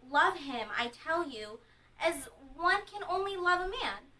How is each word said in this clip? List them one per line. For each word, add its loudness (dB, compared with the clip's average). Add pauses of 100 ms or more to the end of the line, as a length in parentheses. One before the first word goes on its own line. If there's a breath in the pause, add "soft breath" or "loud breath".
Love 4
him, -8
I -2 (140)
tell 0
you, -12 (400 soft breath)
as 0 (260)
one 2
can -10
only 0
love 4
a -2
man. -4 (160)